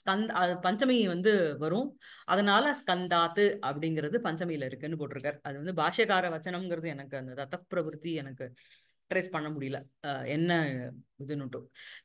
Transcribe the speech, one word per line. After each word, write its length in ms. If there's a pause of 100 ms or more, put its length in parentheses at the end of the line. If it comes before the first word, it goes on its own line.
ஸ்கந்த-, 240
அது 260
பஞ்சமி 520
வந்து 520
வரும். 400 (260)
அதனால 500 (120)
ஸ்கந்தாத் 800
அப்படிங்கிறது 560
பஞ்சமியில 420
இருக்குன்னு 320
போட்டிருக்கார். 460
அது 200
வந்து 200
பாஷ்யகார 480
வச்சனம்ங்கிறது 560
எனக்கு 300
அந்த 300
ததः 280
பிரபிருதி 400
எனக்கு 380 (640)
ட்ரேஸ் 140
பண்ண 220
முடியல, 320 (240)
அ, 200
என்ன 540 (460)
இதுன்னுட்டு. 380 (400)